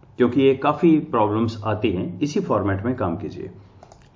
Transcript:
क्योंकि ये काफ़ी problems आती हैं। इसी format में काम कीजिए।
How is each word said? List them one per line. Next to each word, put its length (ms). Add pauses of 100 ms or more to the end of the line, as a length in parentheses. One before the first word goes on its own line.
(180)
क्योंकि 240
ये 120
काफ़ी 440 (120)
problems 540
आती 280
हैं। 280
इसी 200
format 440
में 120
काम 200
कीजिए। 340 (640)